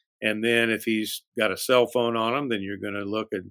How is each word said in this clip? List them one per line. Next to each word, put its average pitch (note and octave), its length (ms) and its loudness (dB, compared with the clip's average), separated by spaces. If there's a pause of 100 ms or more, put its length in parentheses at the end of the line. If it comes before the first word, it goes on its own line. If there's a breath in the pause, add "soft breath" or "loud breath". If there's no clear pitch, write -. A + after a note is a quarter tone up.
(200)
And G#2+ 220 -2
then A#2 280 4
if G#2+ 140 0
he's A2 380 -2 (160)
got G#2+ 140 2
a F2+ 40 -4
cell B2 300 4
phone A#2 300 0
on A2+ 180 0
him, C#3 140 -2
then G#2+ 140 -2
you're G2 160 -6
gonna G2+ 260 -6
look G2+ 280 -4
and F#2+ 180 -6